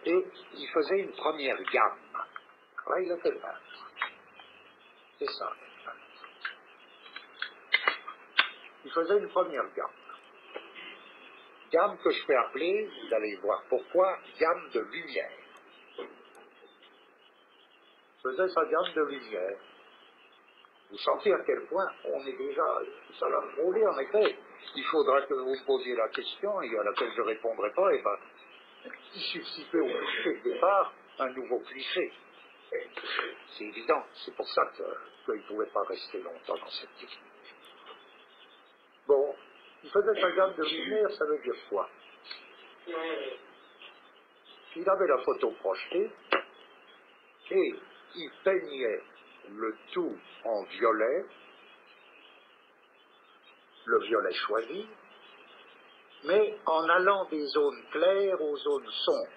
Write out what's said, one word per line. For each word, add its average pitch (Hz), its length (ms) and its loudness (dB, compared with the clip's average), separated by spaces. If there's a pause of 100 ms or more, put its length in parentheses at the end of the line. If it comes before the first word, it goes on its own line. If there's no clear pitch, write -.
Et 175 200 4 (280)
il 143 140 -10
faisait 175 320 2
une 165 120 -6
première 135 500 -2
gamme. 110 360 4 (880)
Là, 165 120 2
il 175 120 0
était 165 200 0
peintre. - 580 -12 (1300)
C'est 139 120 -2
ça. - 220 -6 (3250)
Il 139 60 -14
faisait 170 280 4
une 190 100 0
première 160 460 0
gamme. - 160 -4 (1800)
Gamme 185 280 2
que - 120 2
je - 160 -2
peux 143 100 6
appeler, 175 520 2
vous - 260 -4
allez 107 220 0
voir 101 320 0
pourquoi, 175 500 2 (200)
gamme 160 320 2
de 117 100 0
lumière. 135 500 -6 (680)
Il - 100 -10 (2250)
faisait 151 260 0
sa 165 160 2
gamme 160 300 2
de 156 80 2
lumière. 107 560 -4 (1300)
Vous 101 80 -14
sentez 147 340 2
à 160 140 4
quel - 200 0
point 190 200 0 (180)
on 139 220 -4
est 127 100 -6
déjà, 139 280 -2 (540)
ça - 100 -2
l'a 135 140 0 (100)
frôlé 185 340 2
en 156 120 2
effet. 165 380 2 (380)
Il 135 120 -6
faudra 139 360 6
que 139 120 -2
vous 131 200 0
me 131 100 -8
posiez 127 300 2
la 113 140 2
question 190 540 -4
et 117 140 -4
à 104 60 2
laquelle 104 340 0
je 113 60 0
répondrai 107 500 0
pas, 185 220 6
et - 80 0
ben, 101 160 0 (960)
il 190 60 -10
substituait - 600 -2
au - 180 0
cliché - 400 -2
de - 140 -2
départ 190 400 4 (260)
un 135 120 0
nouveau 123 300 -4
cliché. - 520 -4 (1400)
C'est - 160 -12
évident, 113 400 -2 (200)
c'est - 100 -12
pour - 140 -6
ça - 140 2 (140)
que, - 60 -8 (420)
qu'il 107 180 -4
ne - 60 -18
pouvait 107 220 -4
pas 101 120 0
rester 95 400 -6
longtemps 85 340 -8
dans - 140 -12
cette - 240 -12
technique. - 600 -20 (1500)
Bon, 143 280 4 (480)
il - 80 -16
faisait 208 300 2
sa 180 120 4
gamme 185 220 4
de 160 100 -2
lumière, 160 480 0
ça - 120 -2
veut 151 180 0
dire 120 120 -2 (140)
quoi ? 98 200 -2 (3000)
Il 180 120 0
avait 196 200 6
la 131 100 6
photo 127 340 2
projetée 170 580 -2 (1400)
et 185 240 4 (400)
il 165 160 -10 (140)
peignait 143 580 0 (480)
le 110 260 -6 (160)
tout 151 240 -4 (280)
en 107 200 0
violet, 113 600 2 (2500)
le - 160 4
violet 98 320 0
choisi, 113 540 -2 (1400)
mais 202 420 4
en 160 220 4
allant 185 380 6
des 151 200 -2
zones 139 440 2
claires 190 500 4
aux 147 160 0
zones 139 340 -2
sombres. - 460 0